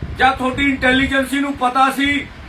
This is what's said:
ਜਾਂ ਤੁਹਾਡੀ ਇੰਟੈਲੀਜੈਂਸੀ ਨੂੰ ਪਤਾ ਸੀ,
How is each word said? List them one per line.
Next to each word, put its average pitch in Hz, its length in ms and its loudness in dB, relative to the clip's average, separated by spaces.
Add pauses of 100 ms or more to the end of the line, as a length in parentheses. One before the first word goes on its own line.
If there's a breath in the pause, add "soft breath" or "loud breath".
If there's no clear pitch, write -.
(180)
ਜਾਂ 254 140 4
ਤੁਹਾਡੀ 262 320 -2
ਇੰਟੈਲੀਜੈਂਸੀ 262 760 0
ਨੂੰ 277 140 -2
ਪਤਾ 262 380 2
ਸੀ, 277 360 -2 (220)